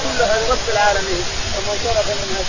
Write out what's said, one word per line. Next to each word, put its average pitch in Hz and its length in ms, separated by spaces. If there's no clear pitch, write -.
كلها 226 380
لرب 240 280
العالمين، 196 540
فمن 208 300
صرف 214 240
منها 196 420